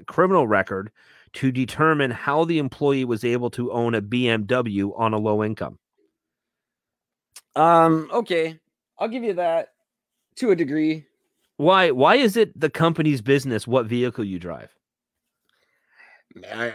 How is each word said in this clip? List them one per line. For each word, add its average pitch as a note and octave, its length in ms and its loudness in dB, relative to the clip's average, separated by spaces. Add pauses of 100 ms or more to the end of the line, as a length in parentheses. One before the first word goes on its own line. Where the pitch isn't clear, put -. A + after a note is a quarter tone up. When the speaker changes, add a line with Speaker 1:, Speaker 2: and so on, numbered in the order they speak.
Speaker 1:
criminal F3+ 400 2
record G2+ 440 -2 (440)
to C3+ 160 -2
determine C#3 600 0
how C#3+ 340 -2
the E3 140 0
employee C#3 480 0
was A#2 180 -4
able A#2+ 260 0
to A#2+ 220 -6
own A#2 220 0
a G#2+ 80 0
B B2 260 -2
M A2+ 160 0
W G2+ 520 -2
on A2+ 180 0
a G#2+ 40 0
low G#2+ 240 0
income. G#2+ 360 -6 (1800)
Speaker 2:
Um, E3 560 4
okay. E3 460 -4 (400)
I'll G#3 100 -4
give A#3 160 -8
you A3 100 -4
that E3 380 -2 (640)
to B3 140 0
a F#3 60 4
degree. D#3 500 -2 (500)
Speaker 1:
Why, F3+ 340 4
why C#3+ 260 4
is A#3 200 2
it A3 220 0
the D3+ 120 0
company's D#3 520 0
business C3 440 0
what A#2+ 200 0
vehicle A#2+ 380 -2
you F#2+ 140 -6
drive? E2 320 -14 (1800)
Speaker 2:
Uh, A#2 220 -6